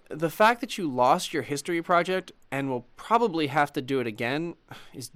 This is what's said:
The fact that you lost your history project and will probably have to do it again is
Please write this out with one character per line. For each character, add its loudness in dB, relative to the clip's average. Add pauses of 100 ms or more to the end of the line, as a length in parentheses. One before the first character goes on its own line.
The -4
fact 4
that -8
you -4
lost 2
your -2
history -4
project 0 (200)
and -4
will -4 (120)
probably 2
have 2
to -4
do -2
it -2
again -4 (400)
is -12